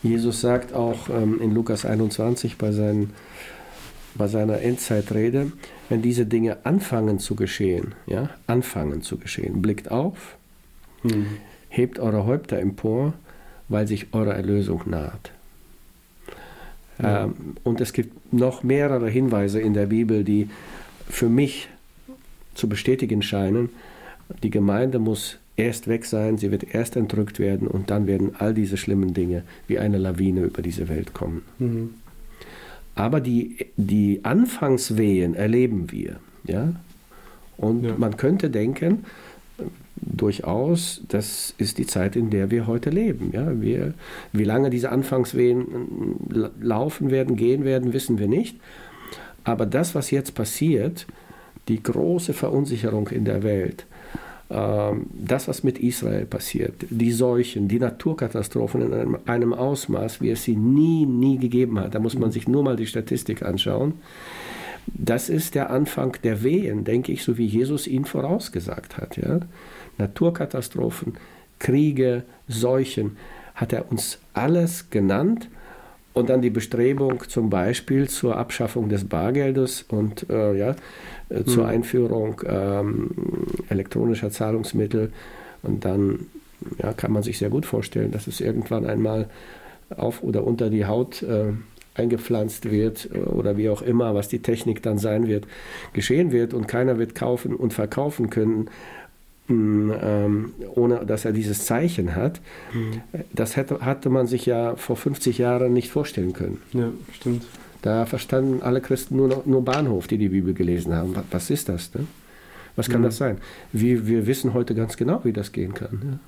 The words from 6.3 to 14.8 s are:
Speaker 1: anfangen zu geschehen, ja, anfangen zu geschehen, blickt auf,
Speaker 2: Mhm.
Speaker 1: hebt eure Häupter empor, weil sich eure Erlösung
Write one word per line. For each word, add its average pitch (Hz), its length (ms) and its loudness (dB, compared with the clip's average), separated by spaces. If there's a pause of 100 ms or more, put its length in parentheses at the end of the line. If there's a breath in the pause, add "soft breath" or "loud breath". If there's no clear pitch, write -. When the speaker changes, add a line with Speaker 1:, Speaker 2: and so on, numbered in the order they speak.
Speaker 1:
anfangen 117 540 2
zu - 160 -4
geschehen, 95 580 0 (140)
ja, 117 240 -2 (160)
anfangen 98 560 0
zu - 140 -6
geschehen, - 440 -4
blickt 104 300 0
auf, 147 440 -4 (680)
Speaker 2:
Mhm. 107 240 0 (420 loud breath)
Speaker 1:
hebt 123 300 0
eure 104 260 2
Häupter 131 320 0
empor, 110 560 0 (540 loud breath)
weil 107 200 2
sich 104 260 -2
eure 107 200 2
Erlösung 98 540 0